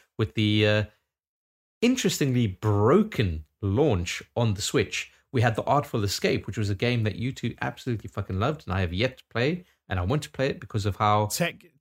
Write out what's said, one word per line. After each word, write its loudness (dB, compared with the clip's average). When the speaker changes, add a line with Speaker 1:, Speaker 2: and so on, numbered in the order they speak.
Speaker 1:
with -2
the, 4
uh, 4
interestingly 2
broken 2
launch 0
on 2
the -6
Switch. -2
We 2
had 4
The -4
Artful 0
Escape, -2
which -10
was -2
a 0
game 0
that -2
you -6
two -6
absolutely -6
fucking -6
loved, -2
and -4
I 0
have -2
yet -2
to -20
play, -2
and -2
I -2
want 0
to -14
play -2
it -6
because -6
of -2
how 2
Speaker 2:
Tec-, -4